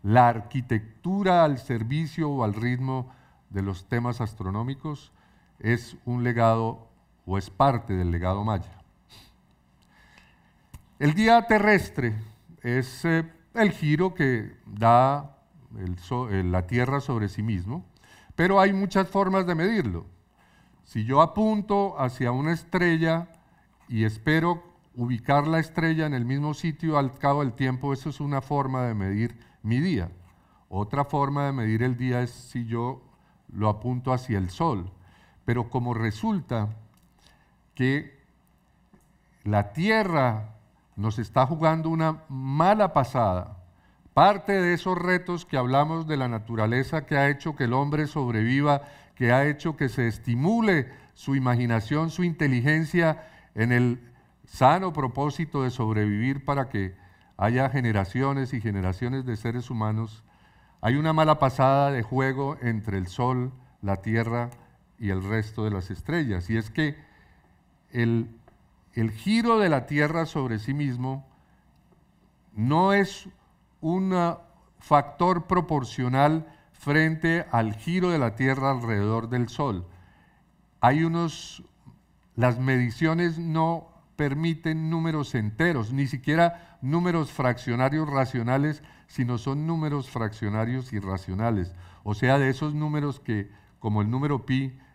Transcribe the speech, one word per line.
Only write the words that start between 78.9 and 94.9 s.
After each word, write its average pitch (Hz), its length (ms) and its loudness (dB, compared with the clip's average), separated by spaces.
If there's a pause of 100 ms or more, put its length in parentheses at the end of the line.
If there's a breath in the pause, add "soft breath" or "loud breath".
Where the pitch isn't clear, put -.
del 123 180 -2
Sol. 101 380 -6 (960 soft breath)
Hay 139 200 6
unos, 165 600 -4 (720)
las 123 220 2
mediciones 156 800 0
no 165 500 -2 (280)
permiten 160 720 -2
números 165 440 -2
enteros, 113 560 0
ni 135 180 -2
siquiera 165 720 0
números 165 500 0
fraccionarios 131 720 0
racionales, 135 760 0 (240 loud breath)
sino 123 320 -4
son 139 280 -6
números 156 440 -2
fraccionarios 113 800 -4
irracionales. 95 840 -2 (300 loud breath)
O 104 80 -4
sea, 131 260 4
de 135 120 2
esos 147 240 -4
números 151 440 -4
que, 101 320 -4 (280 soft breath)
como 107 240 0
el 104 80 0
número 135 340 -2
pi, 131 340 -2 (160 soft breath)